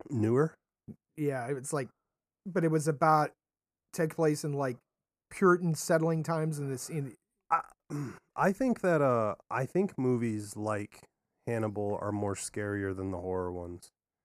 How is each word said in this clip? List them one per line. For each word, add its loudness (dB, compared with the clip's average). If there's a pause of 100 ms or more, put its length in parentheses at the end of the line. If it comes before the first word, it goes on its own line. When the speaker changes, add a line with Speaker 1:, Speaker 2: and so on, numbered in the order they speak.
Speaker 1:
Newer? 2 (640)
Speaker 2:
Yeah, -4
it's -6
like, -2 (580)
but 0
it 2
was 0
about, 4 (640)
took -2
place 2
in, -4
like, -4 (540)
Puritan 4
settling 2
times -2
in -4
this, -6
in -6 (340)
Speaker 1:
I, 2 (280)
<clears throat> -10
I 4
think 0
that, 4
uh, 4 (140)
I -2
think -2
movies -2
like -4 (440)
Hannibal -2
are -4
more -2
scarier -4
than -4
the -6
horror -4
ones. -12 (360)